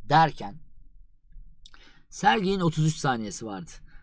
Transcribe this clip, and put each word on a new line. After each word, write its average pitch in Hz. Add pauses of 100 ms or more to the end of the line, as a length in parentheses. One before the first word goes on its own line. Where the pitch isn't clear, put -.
derken 143 (1500)
Sergey'in 196
otuz 156
üç 156
saniyesi 113
vardı 95 (320)